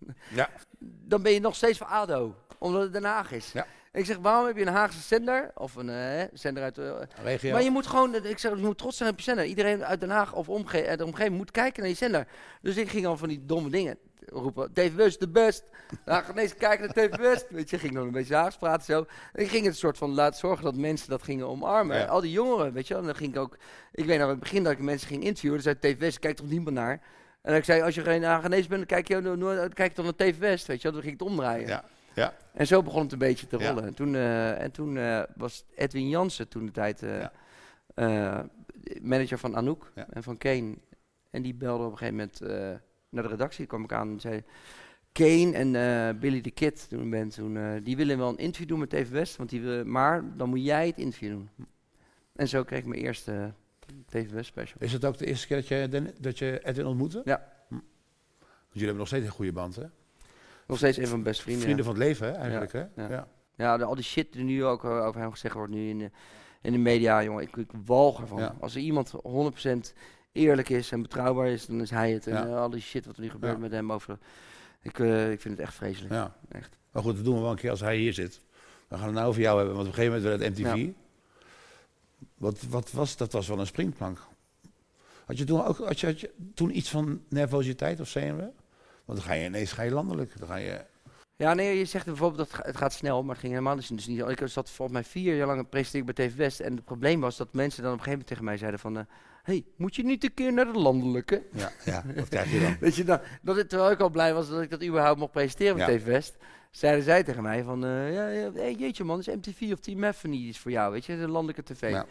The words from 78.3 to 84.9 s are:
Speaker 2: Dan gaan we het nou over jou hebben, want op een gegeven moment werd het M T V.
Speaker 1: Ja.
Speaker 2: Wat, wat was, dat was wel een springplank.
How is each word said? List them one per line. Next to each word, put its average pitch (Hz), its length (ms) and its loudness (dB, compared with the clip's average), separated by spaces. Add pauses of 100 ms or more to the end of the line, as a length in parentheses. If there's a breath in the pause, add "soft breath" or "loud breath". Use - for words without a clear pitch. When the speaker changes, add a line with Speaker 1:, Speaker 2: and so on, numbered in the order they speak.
Speaker 2:
Dan 92 100 -8
gaan - 20 -6
we 104 120 -6
het - 20 -4
nou 113 140 2
over 113 120 2
jou 110 160 6
hebben, 98 200 2
want 98 120 -2
op 95 60 -6
een - 80 -6
gegeven 117 200 2
moment 104 180 2
werd 104 160 -2
het 107 100 -2
M 117 40 2
T - 20 2
V. 117 140 0
Speaker 1:
Ja. 185 60 -6 (1400 loud breath)
Speaker 2:
Wat, 110 260 -4
wat 123 300 -4
was, 143 240 -2
dat 117 160 -4
was 95 160 -2
wel 101 100 -2
een 98 80 -2
springplank. 104 540 -4 (1080 soft breath)